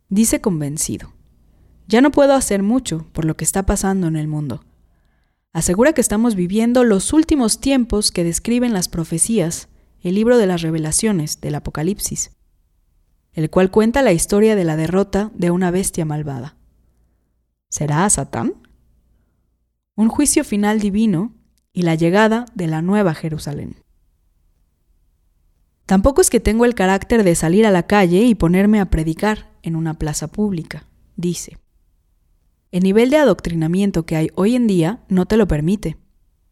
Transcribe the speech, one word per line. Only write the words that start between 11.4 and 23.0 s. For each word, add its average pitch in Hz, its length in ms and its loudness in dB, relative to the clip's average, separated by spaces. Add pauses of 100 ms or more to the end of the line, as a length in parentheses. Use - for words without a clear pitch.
del 147 140 -6
Apocalipsis, - 800 -6 (1000)
el 156 180 -4
cual 185 200 2
cuenta 226 320 2
la 220 100 4
historia 208 440 2
de 185 80 0
la 156 120 0
derrota 196 580 -2
de 175 180 0
una 180 180 0
bestia 185 340 -2
malvada. 147 520 -8 (1120)
¿Será 151 360 -2
a 208 60 0
Satán? 139 440 -4 (1400)
Un 220 140 2
juicio 285 340 2
final 208 380 -2
divino 208 540 0 (380)
y 180 100 -4
la 165 120 2
llegada 214 520 2 (100)
de 180 100 -6
la 160 160 -4
Nueva 190 320 0